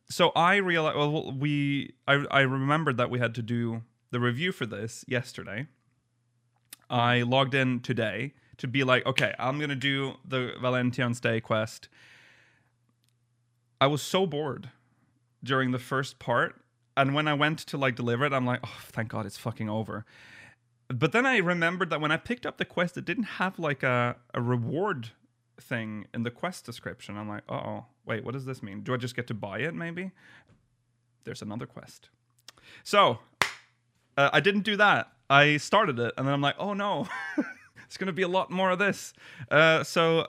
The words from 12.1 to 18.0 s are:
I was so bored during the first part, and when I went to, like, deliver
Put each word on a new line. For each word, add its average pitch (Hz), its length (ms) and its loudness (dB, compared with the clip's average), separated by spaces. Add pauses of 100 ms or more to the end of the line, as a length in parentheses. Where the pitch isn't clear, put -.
I 135 60 6
was 143 160 2
so 190 240 0
bored 147 420 -6 (760)
during 131 280 2
the 127 80 -2
first 135 400 -4
part, 131 420 0 (340)
and 139 200 4
when 151 140 2
I 151 40 2
went 151 280 2
to, - 180 -8
like, 131 180 2
deliver 120 300 0